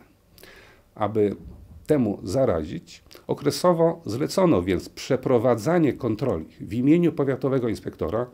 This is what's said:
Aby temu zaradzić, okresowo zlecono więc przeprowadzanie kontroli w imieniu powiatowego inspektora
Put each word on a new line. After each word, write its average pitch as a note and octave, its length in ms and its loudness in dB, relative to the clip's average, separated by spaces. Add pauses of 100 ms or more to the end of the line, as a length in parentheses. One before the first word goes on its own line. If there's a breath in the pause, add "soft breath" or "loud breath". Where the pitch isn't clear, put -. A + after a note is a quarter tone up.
(960 loud breath)
Aby G#2 400 0 (520)
temu B2 360 2
zaradzić, F2+ 800 -2 (240 loud breath)
okresowo E3 800 0
zlecono C#3 580 2
więc F2+ 260 -2
przeprowadzanie B2+ 1040 2
kontroli A2 520 -2 (160)
w F2+ 120 -12
imieniu D3+ 380 4
powiatowego C3+ 580 -2
inspektora G2 640 -4